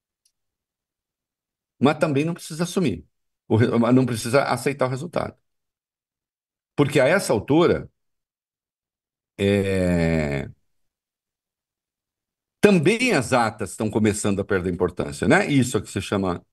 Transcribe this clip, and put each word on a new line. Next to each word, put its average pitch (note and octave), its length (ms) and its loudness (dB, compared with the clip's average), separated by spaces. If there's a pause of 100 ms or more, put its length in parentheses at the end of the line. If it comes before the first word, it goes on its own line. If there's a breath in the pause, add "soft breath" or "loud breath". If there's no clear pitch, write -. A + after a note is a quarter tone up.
(1800)
mas D3+ 200 0
também D3+ 260 0
não E3+ 100 -4
precisa E3 300 -8
assumir. D3+ 420 -4 (420)
O A2 80 2
re-, A#2 220 2
mas A#2 160 2
não C3 120 4
precisa A#2+ 380 -2
aceitar B2+ 420 -2
o - 40 0
resultado. - 460 -6 (1400)
Porque C#3+ 240 2
a B2+ 80 6
essa F#3+ 240 0
altura, A#2+ 560 2 (1500)
é... F2+ 1120 0 (2000)
também G#3 520 4
as C3 200 -2
atas A2 380 0
estão A2 200 -4
começando G#2+ 500 0
a F#2+ 40 -2
perder F#2 280 -2
importância, F2 560 -4
né? D#3+ 180 4
Isso C3+ 300 0
é - 60 -4
que - 60 -16
se G2+ 120 -8
chama F#2+ 520 -4